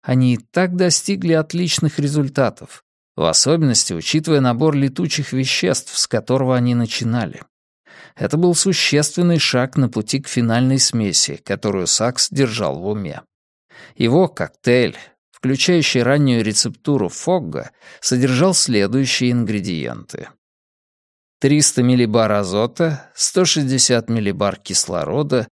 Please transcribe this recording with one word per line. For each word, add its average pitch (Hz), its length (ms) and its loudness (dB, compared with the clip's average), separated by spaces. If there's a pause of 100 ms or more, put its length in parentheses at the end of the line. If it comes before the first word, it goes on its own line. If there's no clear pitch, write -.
Они 127 320 2
и 117 40 -2
так 180 360 -2
достигли 180 600 0
отличных 160 640 -2
результатов, 139 840 -2 (320)
в 80 100 -2
особенности 131 680 2
учитывая 151 480 0
набор 131 340 2
летучих 143 600 -2
веществ, - 640 -2
с - 80 -2
которого 127 500 0
они 123 180 2
начинали. 117 680 -4 (720)
Это 143 240 -2
был 175 160 2
существенный 170 840 2
шаг 127 380 -2
на 131 140 2
пути 113 300 -4
к - 80 -14
финальной 123 500 2
смеси, 104 680 0
которую 98 420 -4
Сакс - 440 0
держал 107 500 -2
в 92 60 -8
уме. 101 360 -6 (720)
Его 147 320 2
коктейль, - 680 0 (340)
включающий 143 720 0
раннюю 131 400 2
рецептуру 110 680 -2
Фогга, 98 640 -6 (280)
содержал 131 540 2
следующие 123 760 0
ингредиенты. 90 1000 -4 (1120)
Триста 143 420 2
миллибар 117 500 2
азота, 110 840 -2
сто - 300 0
шестьдесят 131 640 0
миллибар 101 480 -2
кислорода 107 1000 -2